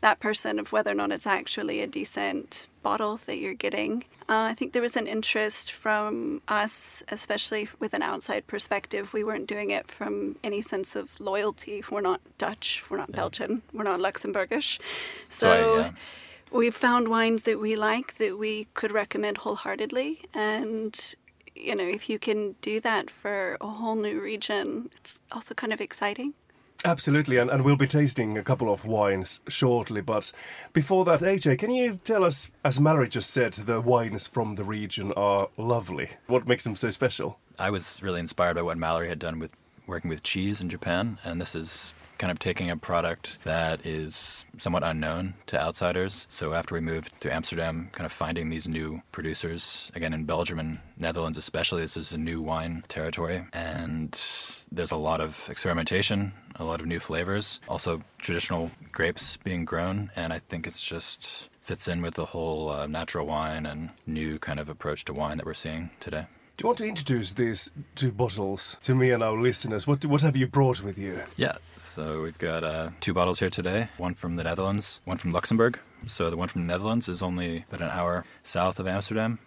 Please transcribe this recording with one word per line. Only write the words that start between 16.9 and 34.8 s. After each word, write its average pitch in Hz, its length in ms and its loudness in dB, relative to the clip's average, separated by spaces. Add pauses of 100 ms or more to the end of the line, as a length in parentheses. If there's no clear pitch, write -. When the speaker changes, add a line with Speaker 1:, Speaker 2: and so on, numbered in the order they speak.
Speaker 1:
wines 226 380 4
that 214 160 2
we 214 160 2
like, 214 420 0
that 202 180 0
we 214 380 -2
could 220 160 0
recommend 208 480 0
wholeheartedly. 214 840 -2 (120)
And, 220 800 -2 (400)
you - 220 -4
know, 190 100 0
if 190 220 -4
you 220 100 0
can 208 440 0
do 214 180 0
that 220 300 2
for 196 500 -2
a 208 80 -8
whole 220 260 -2
new 208 260 0
region, 214 760 -2
it's - 240 -8 (100)
also 233 240 -8
kind 220 180 -2
of 214 80 -2
exciting. 208 540 -4 (500)
Speaker 3:
Absolutely, 143 540 6
and, 123 120 6
and 135 140 4
we'll 143 100 10
be 139 120 4
tasting 127 500 4
a 104 80 -2
couple 120 260 4
of 98 140 2
wines 101 640 4
shortly, 117 540 2
but 107 280 0 (440)
before 180 320 6
that, 160 160 6
A 190 160 4
J, 143 180 6
can 220 160 0
you 247 320 2
tell 214 180 4
us, 165 280 2 (140)
as 131 140 4
Mallory 147 300 8
just 110 220 -2
said, 117 240 2
the 110 260 0
wines 117 480 2
from 110 260 -2
the 104 80 -4
region 101 520 -4